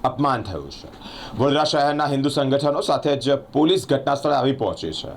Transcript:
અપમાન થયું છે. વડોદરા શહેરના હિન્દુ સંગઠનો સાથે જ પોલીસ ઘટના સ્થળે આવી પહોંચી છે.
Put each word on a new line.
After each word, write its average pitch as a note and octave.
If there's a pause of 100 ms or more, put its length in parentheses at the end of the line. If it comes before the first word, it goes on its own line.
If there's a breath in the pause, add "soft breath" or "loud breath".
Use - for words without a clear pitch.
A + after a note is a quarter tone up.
અપમાન C3
થયું D2+
છે. - (500 loud breath)
વડોદરા C#3+
શહેરના D3
હિન્દુ C#3
સંગઠનો C#3+
સાથે D3
જ C3+
પોલીસ D3
ઘટના C#3+
સ્થળે D3
આવી C3
પહોંચી F2
છે. -